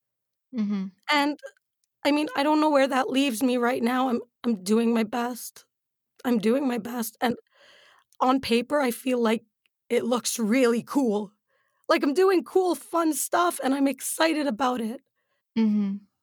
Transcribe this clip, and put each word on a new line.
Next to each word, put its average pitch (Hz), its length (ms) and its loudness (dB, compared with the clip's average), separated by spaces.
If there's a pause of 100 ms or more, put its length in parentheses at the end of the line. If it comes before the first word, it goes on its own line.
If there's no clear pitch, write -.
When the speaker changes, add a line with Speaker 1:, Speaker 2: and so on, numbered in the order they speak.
(560)
Speaker 1:
Mm-hmm. 202 300 -2 (260)
Speaker 2:
And, 285 260 0 (680)
I 285 60 2
mean, 302 160 0 (100)
I 277 60 0
don't 302 180 2
know 302 100 4
where 269 180 4
that 262 220 -2
leaves 269 340 0
me 247 140 2
right 247 240 0
now. 254 260 0
I'm, 247 120 -2 (240)
I'm 220 200 -2
doing 226 300 2
my 226 100 0
best. 240 600 -8 (600)
I'm 247 140 2
doing 240 280 0
my 240 120 -2
best. 233 420 -8
And 247 160 0 (840)
on 262 200 4
paper, 247 400 0
I 254 100 0
feel 247 300 -2
like 220 220 0 (460)
it 240 160 0
looks 233 340 -2
really 233 440 2
cool. 214 500 0 (560)
Like, 320 140 4
I'm 285 120 2
doing 370 300 4
cool, 370 300 0
fun 330 400 -2
stuff, 349 500 0
and 262 100 0
I'm 277 140 2
excited 302 580 -2
about 247 340 -2
it. 233 200 -6 (580)
Speaker 1:
Mm-hmm. 208 380 0 (260)